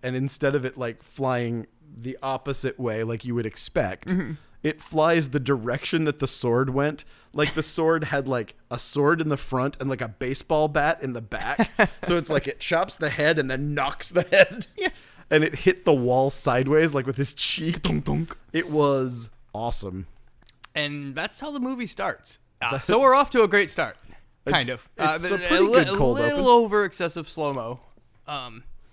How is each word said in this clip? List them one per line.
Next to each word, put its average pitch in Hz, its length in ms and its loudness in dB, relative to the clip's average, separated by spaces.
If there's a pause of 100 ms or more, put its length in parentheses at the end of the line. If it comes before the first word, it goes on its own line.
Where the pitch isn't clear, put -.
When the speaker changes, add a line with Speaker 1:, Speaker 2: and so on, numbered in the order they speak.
Speaker 1:
and 127 140 -4
instead 139 380 -2
of 135 100 -2
it, 131 120 -8
like, 120 260 -8
flying 120 640 -4 (320)
the 127 240 -10
opposite 135 560 -4
way 113 260 -2
like 113 200 -6
you 120 100 -4
would 117 120 -2
expect, - 640 -4
Speaker 2:
Mm-hmm. 180 240 -2 (300)
Speaker 1:
it 151 200 -4
flies 156 480 2
the 143 100 0
direction 131 640 -2
that 151 140 0
the 139 80 -2
sword 127 440 0
went. 143 340 -2 (280)
Like, 147 220 0
the 156 80 0
sword 160 420 2
had, 139 220 -2
like, 123 300 -4 (140)
a 120 80 -4
sword 147 420 2
in 156 80 -2
the 143 80 0
front 135 420 -2
and, 135 100 -4
like, 131 120 -2
a 120 80 -4
baseball 135 600 0
bat 147 340 0
in 131 100 -4
the 117 80 -8
back. 117 560 -2
Speaker 2:
<laughs> - 260 0
Speaker 1:
So 175 140 0
it's 160 140 -2
like 143 160 0
it 135 140 -8
chops 170 360 0
the 151 140 -2
head 156 280 2
and 135 120 -2
then 143 240 -4
knocks 143 360 -4
the 175 120 2
head. 247 440 4 (100)
Speaker 2:
Yeah. 381 120 -2 (420)
Speaker 1:
And 156 120 6
it 156 180 -2
hit - 240 2
the 165 100 6
wall 127 360 2
sideways, 143 640 2
like, 131 120 -2
with 131 100 -4
his 139 180 -2
cheek. - 480 -2
Speaker 2:
Dunk, 151 220 -2
dunk. 147 320 -4 (160)
Speaker 1:
It 165 180 -2
was 131 600 0 (220)
awesome. 101 540 -6 (680)
Speaker 2:
And 143 400 -6
that's 170 260 -8
how 302 100 -8
the 285 100 -6
movie 247 280 -4
starts. - 500 -8 (240)
Uh, 120 100 -2
Speaker 1:
That's 135 140 -4
Speaker 2:
so 214 140 4
we're 262 140 8
off 277 160 4
to 240 120 6
a 202 60 6
great 202 220 2
start. 131 260 -4 (500)
Speaker 1:
It's, 156 100 2
Speaker 2:
Kind 127 120 0
of. 123 280 -8
Speaker 1:
it's 156 100 -2
Speaker 2:
Uh, 156 100 2
Speaker 1:
a - 20 -6 (120)
Speaker 2:
but 190 180 0
Speaker 1:
pretty 175 80 4
Speaker 2:
a 185 120 6
li-, 240 160 6
Speaker 1:
good 196 140 0
cold 147 200 4
Speaker 2:
a 294 40 0
little 285 260 2
Speaker 1:
open. 240 160 8
Speaker 2:
over 208 200 0
excessive 170 440 -6
slow-mo. 127 520 -6 (480)
Um, 127 340 -12 (300)